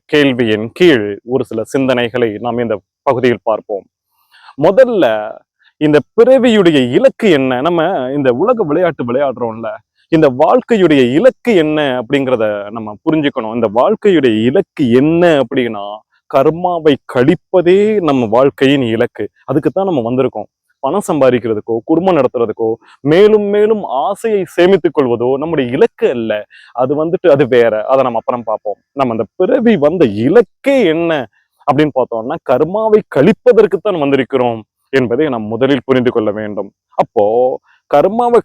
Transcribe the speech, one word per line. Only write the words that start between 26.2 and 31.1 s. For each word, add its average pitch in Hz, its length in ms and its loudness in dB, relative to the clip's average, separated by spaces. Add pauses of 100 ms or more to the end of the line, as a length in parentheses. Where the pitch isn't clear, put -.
அது 139 320 -2
வந்துட்டு, 170 260 -2
அது 139 180 4
வேற, 113 380 2
அதை 135 160 2
நம்ம 120 160 -4
அப்புறம் 123 240 -6
பார்ப்போம். 107 340 -8 (160)
நம்ம 131 200 -2
அந்த 113 120 -4 (120)
பிறவி 220 400 2
வந்த 156 280 0
இலக்கே 185 800 0
என்ன 160 420 -2 (420)